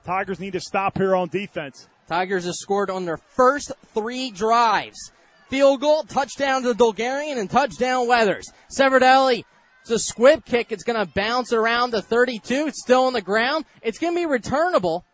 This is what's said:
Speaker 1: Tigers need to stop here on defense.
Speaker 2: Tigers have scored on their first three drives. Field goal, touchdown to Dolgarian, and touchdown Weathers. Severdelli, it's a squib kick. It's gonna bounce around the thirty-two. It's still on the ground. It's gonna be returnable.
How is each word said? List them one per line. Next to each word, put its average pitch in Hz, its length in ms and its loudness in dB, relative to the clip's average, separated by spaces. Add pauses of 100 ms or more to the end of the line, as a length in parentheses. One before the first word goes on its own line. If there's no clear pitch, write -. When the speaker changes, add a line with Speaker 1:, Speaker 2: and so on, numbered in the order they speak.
Speaker 1:
Tigers 190 360 -4
need 190 140 -10
to 175 60 -4
stop 196 380 -4
here 190 180 2
on 180 140 -2
defense. 180 580 -8 (200)
Speaker 2:
Tigers 180 380 -2
have 175 100 -6
scored 196 340 -2
on 185 160 -6
their 160 120 -4
first 262 540 0 (220)
three 247 380 -6
drives. 208 800 0 (360)
Field 277 340 4
goal, 302 220 2
touchdown 262 600 -2
to 247 100 0
Dolgarian, 247 640 0
and 202 120 -4
touchdown 254 580 0
Weathers. 220 420 2 (240)
Severdelli, 262 680 4 (380)
it's - 100 -8
a 226 80 0
squib - 460 2
kick. 240 260 -2
It's 185 140 -8
gonna 226 200 -2
bounce 226 460 -2
around 233 400 0
the 208 100 -2
thirty-two. 247 680 0
It's - 140 -8
still 254 220 4
on 254 80 2
the 233 100 -2
ground. 233 440 -2 (160)
It's 226 180 -6
gonna 339 160 -2
be 349 100 0
returnable. 262 800 0 (100)